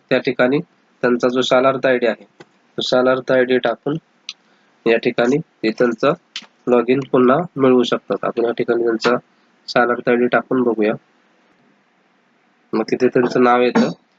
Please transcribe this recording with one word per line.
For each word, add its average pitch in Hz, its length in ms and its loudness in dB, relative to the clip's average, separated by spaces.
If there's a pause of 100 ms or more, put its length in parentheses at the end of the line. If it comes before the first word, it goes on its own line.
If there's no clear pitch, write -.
त्या 127 100 2
ठिकाणी 131 400 0 (420)
त्यांचा 123 260 0
जो 127 140 0
शालार्थ 131 460 0
आयडी 123 180 0
आहे 107 180 -4 (200)
तो - 380 -16
शालार्थ 127 500 0
आयडी 127 260 2
टाकून 123 400 -4 (920)
या 113 80 4
ठिकाणी 120 400 0
ते - 340 -6
त्यांचा 120 380 -2 (580)
लॉग 120 220 2
इन 131 100 2 (120)
पुन्हा 127 260 4 (180)
मिळवू 127 280 4
शकतात. 113 400 -4
आपण 101 220 -4
या 120 60 -2
ठिकाणी 117 320 -2
त्यांचा 117 320 0 (520)
शालार्थ 120 420 0
आयडी 120 180 2
टाकून 123 360 0
बघूया. 110 300 0 (1800)
मग 110 100 -2
तिथे 123 240 0
त्यांचं 123 360 0
नाव 123 180 4
येतं 123 280 2 (300)